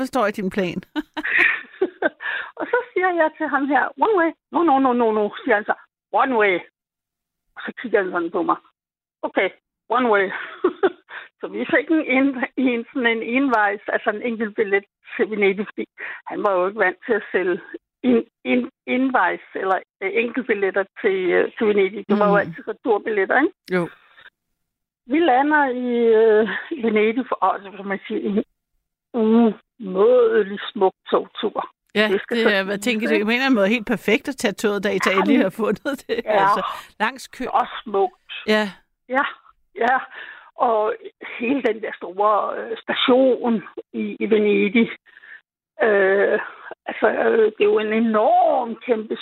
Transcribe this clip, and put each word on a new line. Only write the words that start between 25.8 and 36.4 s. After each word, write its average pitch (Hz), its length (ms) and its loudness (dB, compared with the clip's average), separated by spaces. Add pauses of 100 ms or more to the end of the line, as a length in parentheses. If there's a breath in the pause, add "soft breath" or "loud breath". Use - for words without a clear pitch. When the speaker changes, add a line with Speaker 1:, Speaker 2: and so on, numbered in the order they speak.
Speaker 2:
øh, 220 260 4 (360 loud breath)
Venedig 220 440 2
for, - 160 -4
åh, 190 180 0
så 196 140 -18
kan 196 100 -12
man 196 200 -4
sige, 214 160 -6
en 208 220 -2 (720)
umådelig 220 1400 2 (140)
smuk 190 220 2 (160)
togtur. - 580 -4 (260)
Speaker 1:
Ja, 214 140 2
Speaker 2:
Det 196 140 0
skal - 140 -6
Speaker 1:
det 226 80 2
Speaker 2:
så 220 60 4
Speaker 1:
er, 196 140 2
hvad 196 100 -4
Speaker 2:
siges, 202 100 -6
Speaker 1:
tænker 220 240 0
du, 220 60 2
Speaker 2:
ikke? 208 120 2
Speaker 1:
på 214 40 0
en 233 40 2
eller 262 120 0
anden 262 140 4
måde 196 80 4
helt 226 180 0
perfekt 233 420 -2
at 277 80 -6
tage 208 160 -2
toget 202 320 -2
der 208 60 0
i 196 60 -2
Italien 190 340 0
Speaker 2:
Jamen. 247 120 6
Speaker 1:
har 190 80 0 (120)
fundet 214 460 -4
det. 440 160 -2
Speaker 2:
Ja. 214 80 -2 (100)